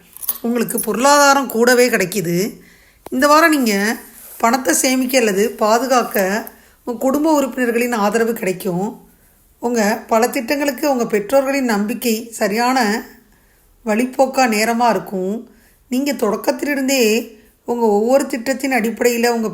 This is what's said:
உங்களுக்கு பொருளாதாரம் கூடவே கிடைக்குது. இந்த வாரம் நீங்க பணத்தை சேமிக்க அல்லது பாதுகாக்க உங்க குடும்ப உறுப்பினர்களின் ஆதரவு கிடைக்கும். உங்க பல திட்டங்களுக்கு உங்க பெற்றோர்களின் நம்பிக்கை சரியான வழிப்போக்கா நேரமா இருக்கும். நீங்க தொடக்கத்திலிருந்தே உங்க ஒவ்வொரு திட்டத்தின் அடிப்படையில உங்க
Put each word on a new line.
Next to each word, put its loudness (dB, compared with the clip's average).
உங்களுக்கு -2
பொருளாதாரம் 4
கூடவே 4
கிடைக்குது. -2
இந்த 2
வாரம் 6
நீங்க 2
பணத்தை 0
சேமிக்க 0
அல்லது 2
பாதுகாக்க 2
உங்க -6
குடும்ப 2
உறுப்பினர்களின் -2
ஆதரவு 0
கிடைக்கும். -4
உங்க 0
பல 2
திட்டங்களுக்கு -4
உங்க 0
பெற்றோர்களின் 0
நம்பிக்கை -2
சரியான 0
வழிப்போக்கா 0
நேரமா 0
இருக்கும். -4
நீங்க -2
தொடக்கத்திலிருந்தே -2
உங்க -2
ஒவ்வொரு 2
திட்டத்தின் -4
அடிப்படையில 0
உங்க -2